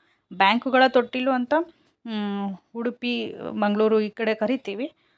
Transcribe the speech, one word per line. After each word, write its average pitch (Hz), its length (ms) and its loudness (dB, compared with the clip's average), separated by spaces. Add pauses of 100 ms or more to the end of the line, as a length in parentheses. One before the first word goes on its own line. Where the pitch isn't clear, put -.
(320)
ಬ್ಯಾಂಕುಗಳ 233 560 2
ತೊಟ್ಟಿಲು 254 420 0
ಅಂತ, 254 240 0 (520)
ಮ್, 202 500 -4 (180)
ಉಡುಪಿ, 233 600 -4 (160)
ಮಂಗಳೂರು 214 500 2
ಈ 214 80 0
ಕಡೆ 220 260 -2
ಕರಿತೀವಿ, 220 580 -4 (260)